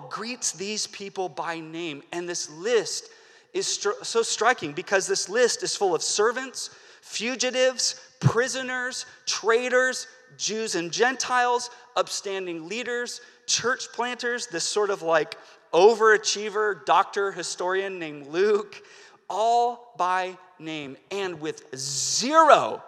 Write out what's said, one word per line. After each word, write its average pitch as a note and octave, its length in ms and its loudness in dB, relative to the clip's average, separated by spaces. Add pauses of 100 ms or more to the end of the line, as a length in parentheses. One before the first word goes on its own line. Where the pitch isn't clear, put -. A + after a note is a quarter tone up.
greets A3+ 420 -6
these G3 360 -6
people F#3+ 420 -8
by E3 300 -8
name, D#3+ 520 -10
and F3 160 -6
this - 220 -6
list F3+ 600 -2 (440)
is F#3+ 140 -2
str-, - 360 -4
so - 180 0
striking A3 520 0
because F3+ 340 0
this F#3+ 220 -2
list A3+ 340 2
is E3 120 -4
full F#3+ 180 0
of D3+ 80 -2
servants, A#3+ 680 -2 (300)
fugitives, B3 1000 0 (180)
prisoners, B3 840 0 (200)
traitors, B3 840 2 (300)
Jews A3 380 -4
and E3+ 160 -2
Gentiles, B3 760 2 (260)
upstanding F3+ 720 -4
leaders, A#3+ 540 -6 (240)
church - 480 -2
planters, A#3+ 540 -4
this E3 160 -6
sort G#3 260 0
of, G3 120 -4
like, D#3+ 360 0 (340)
overachiever, G#3 1120 4
doctor, G3 460 2
historian F#3 680 -4
named D3 280 -10
Luke, G3 540 0 (480)
all A#3+ 680 0
by F#3 400 0 (200)
name D3+ 400 -10 (140)
and F#3+ 280 -4
with D3 360 -8
zero D#3 1120 4